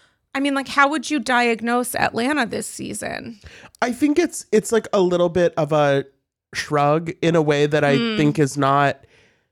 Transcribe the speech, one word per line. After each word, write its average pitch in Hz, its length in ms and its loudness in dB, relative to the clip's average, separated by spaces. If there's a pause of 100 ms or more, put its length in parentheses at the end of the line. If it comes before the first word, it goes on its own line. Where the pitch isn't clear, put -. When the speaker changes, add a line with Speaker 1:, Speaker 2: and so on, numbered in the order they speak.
(380)
Speaker 1:
I - 20 -2
mean, 277 140 0
like, 269 140 -4
how 277 220 2
would 302 220 -4
you 302 80 0
diagnose 240 760 -2
Atlanta 262 500 -2
this 208 220 -8
season? - 720 -10 (420)
Speaker 2:
I 247 100 -2
think 294 280 0
it's, - 320 -2
it's, 214 200 2
like, 220 220 0
a 202 80 2
little 175 280 2
bit 170 280 2
of 151 160 -2
a 143 320 2 (480)
shrug 151 580 0 (100)
in 165 140 2
a 165 60 6
way 147 240 2
that 147 180 0
I 143 140 4
Speaker 1:
Mm. 220 200 -2
Speaker 2:
think 147 220 2
is 135 180 0
not, 139 460 2 (480)